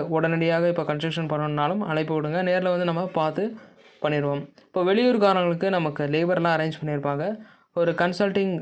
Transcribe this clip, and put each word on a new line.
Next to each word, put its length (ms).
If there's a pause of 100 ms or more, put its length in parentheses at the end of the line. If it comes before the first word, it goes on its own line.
உடனடியாக 600
இப்போ 160
கன்ஸ்ட்ரக்ஷன் 440
பண்ணணும்னாலும் 540
அழைப்பு 320
விடுங்க, 280
நேர்ல 280
வந்து 140
நம்ம 180 (100)
பார்த்து 300 (600)
பண்ணிடுவோம். 400 (200)
இப்போ 220
வெளியூர்காரங்களுக்கு 840
நமக்கு 360
லேபர்லாம் 480
அரேஞ்ச் 240
பண்ணியிருப்பாங்க. 460 (520)
ஒரு 160
கன்சல்டிங் 680